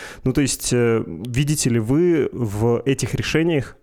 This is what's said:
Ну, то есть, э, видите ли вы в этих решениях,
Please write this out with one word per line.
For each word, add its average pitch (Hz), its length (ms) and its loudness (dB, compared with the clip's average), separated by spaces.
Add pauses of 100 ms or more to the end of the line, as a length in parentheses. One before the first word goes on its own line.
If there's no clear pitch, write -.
(240)
Ну, 127 100 0
то 147 80 2
есть, - 320 -2
э, 117 320 2
видите 127 640 -2
ли 117 100 2
вы 147 520 2
в 113 540 0
этих 135 280 -2
решениях, 156 680 0